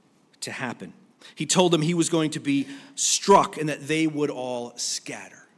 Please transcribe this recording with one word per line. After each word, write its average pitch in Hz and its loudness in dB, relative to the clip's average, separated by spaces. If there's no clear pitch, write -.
to 120 -8
happen. 113 -8
He 160 -4
told 180 4
them 165 4
he 165 0
was 165 2
going 156 0
to 151 -6
be 139 0
struck - 4
and 156 -4
that 139 -8
they 160 2
would 147 -2
all 123 -6
scatter. - -10